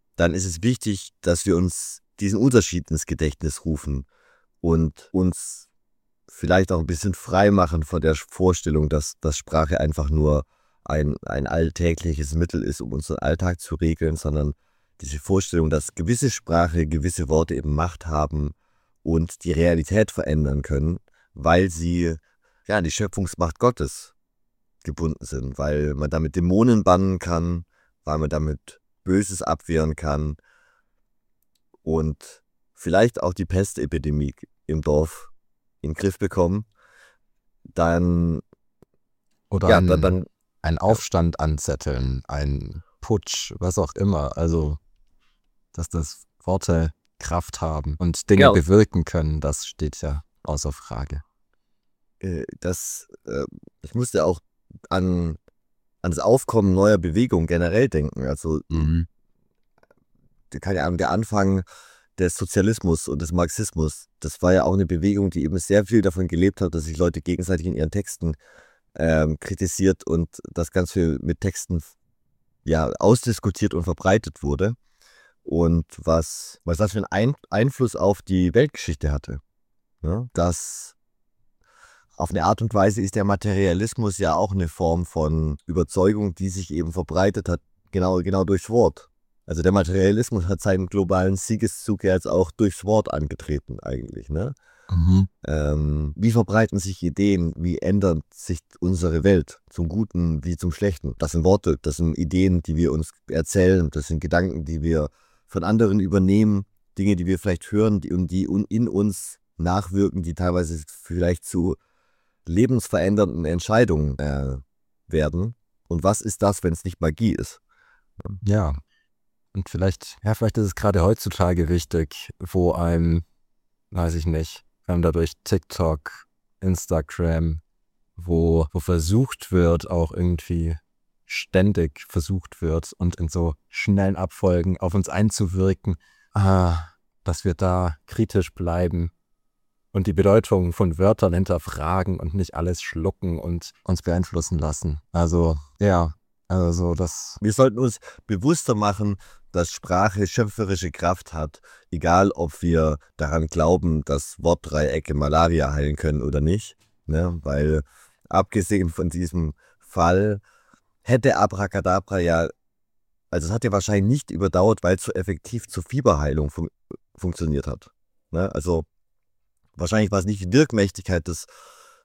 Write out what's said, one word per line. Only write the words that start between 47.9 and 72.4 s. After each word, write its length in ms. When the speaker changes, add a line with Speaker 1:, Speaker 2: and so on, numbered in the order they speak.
Speaker 2:
und 300
Dinge 140
Speaker 1:
Ja. 80
Speaker 2:
bewirken 540
können, 340
das 260
steht 360
ja 220
außer 280
Frage. 500
Speaker 1:
Äh, 240
das, 480
äh, 200
ich 140
musste 300
auch 140
an, 480
an 100
das 80
Aufkommen 540
neuer 240
Bewegungen 500
generell 400
denken. 400
Also, 400
Speaker 2:
Mhm. 400
Speaker 1:
die, 60
keine 240
Ahnung, 140
der 140
Anfang 520
des 180
Sozialismus 720
und 140
des 100
Marxismus, 760
das 220
war 120
ja 100
auch 100
eine 140
Bewegung, 420
die 140
eben 160
sehr 260
viel 160
davon 260
gelebt 340
hat, 120
dass 120
sich 120
Leute 240
gegenseitig 460
in 80
ihren 160
Texten, 420
ähm, 440
kritisiert 680
und 320
das 180
Ganze 500
mit 200
Texten, 400